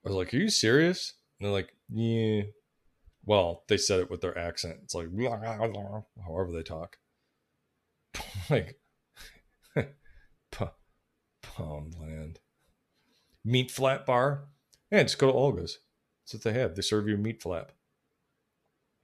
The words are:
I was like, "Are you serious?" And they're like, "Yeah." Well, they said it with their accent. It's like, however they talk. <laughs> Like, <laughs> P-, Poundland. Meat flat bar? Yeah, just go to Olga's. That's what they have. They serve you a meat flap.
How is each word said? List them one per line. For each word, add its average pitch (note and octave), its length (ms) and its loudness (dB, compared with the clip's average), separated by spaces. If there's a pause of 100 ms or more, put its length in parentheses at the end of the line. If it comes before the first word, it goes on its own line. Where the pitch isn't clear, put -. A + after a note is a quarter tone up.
I G2 60 -6
was G2 80 0
like, F#2 160 -2
"Are A#2+ 40 2
you G#3 120 2
serious?" D#3 640 4 (260)
And G2 60 -8
they're G2+ 80 0
like, F#2+ 200 -2 (160)
"Yeah." A2 540 2 (800)
Well, F#2 420 2
they G#2 100 4
said F#2 220 2
it F2+ 120 -2
with F2 100 -8
their F2 160 -4
accent. E2+ 460 -8
It's - 100 -12
like, E2+ 180 -6
however G#2 1400 -6
they E2 100 -6
talk. D#2+ 360 -12 (1160)
<laughs> - 80 -8 (280)
Like, G#2 300 0 (960)
<laughs> - 0 -
P-, - 920 -8 (760)
Poundland. D#2 960 -12 (1040)
Meat B2+ 280 2
flat C3+ 340 0
bar? C3+ 380 4 (480)
Yeah, G3+ 120 8
just - 140 0
go C3 140 6
to - 20 2
Olga's. A#2+ 460 0 (440)
That's - 120 -14
what A2 80 -14
they A2+ 160 0
have. G#2+ 160 0
They A2 80 -4
serve G#2+ 240 2
you G#2+ 80 2
a - 20 0
meat A2 240 -4
flap. E2+ 300 -8 (1300)